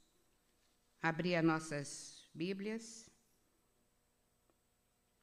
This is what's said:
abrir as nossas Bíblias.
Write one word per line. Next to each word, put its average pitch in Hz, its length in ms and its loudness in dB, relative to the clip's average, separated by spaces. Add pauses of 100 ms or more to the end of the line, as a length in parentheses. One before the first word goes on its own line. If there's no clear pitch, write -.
(1000)
abrir 165 340 4
as 165 80 6
nossas 160 880 0
Bíblias. 196 760 -6 (2000)